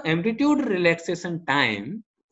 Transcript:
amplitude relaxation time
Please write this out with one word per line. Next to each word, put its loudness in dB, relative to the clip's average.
amplitude 2
relaxation 0
time 0